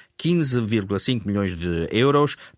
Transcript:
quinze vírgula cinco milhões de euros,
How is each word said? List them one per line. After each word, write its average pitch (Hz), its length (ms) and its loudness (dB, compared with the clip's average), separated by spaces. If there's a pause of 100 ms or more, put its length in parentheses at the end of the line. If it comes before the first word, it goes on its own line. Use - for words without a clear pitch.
(160)
quinze 156 440 0
vírgula 101 400 0
cinco 117 260 -2
milhões 101 300 -2
de 85 340 -2
euros, 143 460 2 (220)